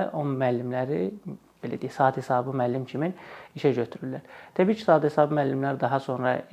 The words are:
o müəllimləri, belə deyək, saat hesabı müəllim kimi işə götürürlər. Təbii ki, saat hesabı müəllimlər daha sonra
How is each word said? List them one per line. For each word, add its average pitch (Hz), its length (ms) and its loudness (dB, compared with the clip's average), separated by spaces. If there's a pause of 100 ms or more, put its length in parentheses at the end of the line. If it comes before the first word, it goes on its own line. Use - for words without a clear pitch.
(160)
o 147 160 -2
müəllimləri, 127 680 0 (640)
belə - 160 -6
deyək, - 140 -6
saat 135 260 2
hesabı 127 360 -2
müəllim 127 320 0
kimi 151 220 -4 (460)
işə 143 200 2
götürürlər. 131 480 -6 (320)
Təbii 208 220 4
ki, - 60 -12
saat 156 220 6
hesabı 151 320 2
müəllimlər 135 420 0
daha 135 220 2
sonra 127 340 0 (160)